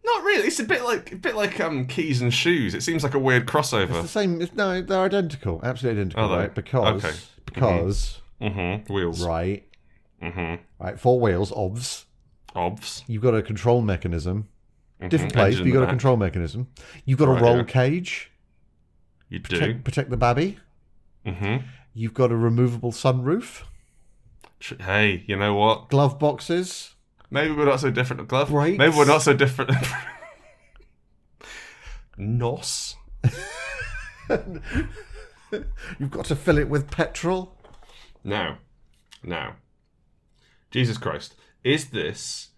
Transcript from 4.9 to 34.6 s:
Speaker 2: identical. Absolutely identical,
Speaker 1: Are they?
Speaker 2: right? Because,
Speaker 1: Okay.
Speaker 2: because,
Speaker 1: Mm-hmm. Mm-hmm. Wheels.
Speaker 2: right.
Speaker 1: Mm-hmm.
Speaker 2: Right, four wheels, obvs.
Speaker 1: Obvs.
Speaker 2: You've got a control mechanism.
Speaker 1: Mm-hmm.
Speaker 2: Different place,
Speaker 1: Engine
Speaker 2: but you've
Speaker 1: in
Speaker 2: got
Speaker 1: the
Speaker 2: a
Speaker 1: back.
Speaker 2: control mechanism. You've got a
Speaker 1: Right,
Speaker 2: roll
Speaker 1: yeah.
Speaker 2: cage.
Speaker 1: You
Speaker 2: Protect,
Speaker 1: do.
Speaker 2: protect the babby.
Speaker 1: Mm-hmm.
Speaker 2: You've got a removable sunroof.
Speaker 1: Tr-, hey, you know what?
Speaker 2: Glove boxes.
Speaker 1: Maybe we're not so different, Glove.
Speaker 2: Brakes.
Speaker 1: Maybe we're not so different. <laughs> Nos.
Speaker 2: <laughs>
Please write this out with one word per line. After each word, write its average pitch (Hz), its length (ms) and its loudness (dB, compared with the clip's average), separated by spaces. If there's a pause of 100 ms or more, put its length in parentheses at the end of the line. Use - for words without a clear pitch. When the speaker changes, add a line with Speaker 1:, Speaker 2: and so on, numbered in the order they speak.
Speaker 2:
identical. 151 580 -2
Absolutely 113 380 -2
identical, 98 240 -2
Speaker 1:
Are 101 60 0
they? 90 140 2
Speaker 2:
right? - 100 -6
Because, 104 500 0
Speaker 1:
Okay. 80 120 -4 (280)
Speaker 2:
because, 95 760 0 (200)
Speaker 1:
Mm-hmm. 101 180 -4
Mm-hmm. 98 360 -4
Wheels. 87 320 -2
Speaker 2:
right. 85 420 -4 (540)
Speaker 1:
Mm-hmm. 85 400 -6 (200)
Speaker 2:
Right, 92 160 -8
four 123 220 4
wheels, 95 320 2
obvs. 107 540 -6 (500)
Speaker 1:
Obvs. 90 520 -6
Speaker 2:
You've 110 140 -4
got 120 120 4
a 107 80 2
control 117 400 2
mechanism. 90 680 -2 (520)
Speaker 1:
Mm-hmm. 90 100 -8
Speaker 2:
Different 113 240 0
place, 107 140 6 (100)
Speaker 1:
Engine 90 60 -2
Speaker 2:
but - 20 4
you've 87 80 6
Speaker 1:
in - 0 -
Speaker 2:
got 135 60 6
Speaker 1:
the 127 40 6
Speaker 2:
a - 40 4
Speaker 1:
back. - 40 2
Speaker 2:
control 127 240 4
mechanism. 95 520 -2 (360)
You've 131 140 2
got 151 100 6
a 135 40 6
Speaker 1:
Right, 117 100 6
Speaker 2:
roll 120 160 8
Speaker 1:
yeah. 117 60 2
Speaker 2:
cage. 143 680 0 (1000)
Speaker 1:
You 90 120 -8
Speaker 2:
Protect, 87 240 -2
Speaker 1:
do. 117 180 -2
Speaker 2:
protect 135 280 -4
the 123 60 -2
babby. 123 420 2 (680)
Speaker 1:
Mm-hmm. 101 400 -2 (260)
Speaker 2:
You've 113 220 -6
got 123 180 4
a 117 40 2
removable 120 560 2
sunroof. 131 720 -2 (960)
Speaker 1:
Tr-, - 220 -14
hey, 95 440 2
you 101 100 -2
know 104 180 0
what? 107 360 2
Speaker 2:
Glove 139 280 4
boxes. 170 760 -2 (380)
Speaker 1:
Maybe 151 220 0
we're 147 120 2
not 135 120 4
so 135 140 0
different, 127 340 -2
Glove. 131 240 0
Speaker 2:
Brakes. 151 260 2
Speaker 1:
Maybe 151 200 6
we're 147 80 8
not 147 180 8
so 151 100 6
different. 131 380 2
<laughs> 127 60 4 (2500)
Nos. 120 800 -4 (260)
Speaker 2:
<laughs> - 1080 -6 (1700)